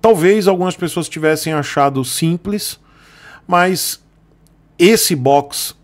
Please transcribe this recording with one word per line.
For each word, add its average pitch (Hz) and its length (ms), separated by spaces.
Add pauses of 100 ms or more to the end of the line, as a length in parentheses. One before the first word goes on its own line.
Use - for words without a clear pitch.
Talvez 196 460
algumas 185 280
pessoas 170 320
tivessem 156 440
achado 139 520
simples, 175 760 (680)
mas 180 580 (720)
esse 208 380
box 139 680